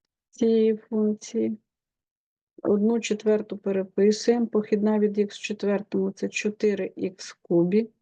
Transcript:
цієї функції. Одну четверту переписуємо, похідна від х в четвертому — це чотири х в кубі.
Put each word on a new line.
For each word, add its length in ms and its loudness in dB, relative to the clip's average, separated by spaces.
цієї 460 2
функції. 800 -4
Одну 380 2
четверту 580 -2
переписуємо, 880 0
похідна 520 0
від 180 0
х 200 -2
в 20 -20
четвертому — 760 -4
це 160 -8
чотири 680 -2
х 360 -8
в 100 -20
кубі. 480 2